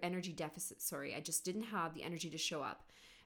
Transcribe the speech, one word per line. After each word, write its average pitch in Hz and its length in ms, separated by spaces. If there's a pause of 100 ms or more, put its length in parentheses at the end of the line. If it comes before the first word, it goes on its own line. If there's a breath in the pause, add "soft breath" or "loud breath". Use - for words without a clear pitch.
energy 180 280
deficit, - 500
sorry, 139 340
I 151 60
just - 220
didn't 196 200
have 175 320
the - 80
energy 165 260
to 156 80
show 156 240
up. - 220 (420 loud breath)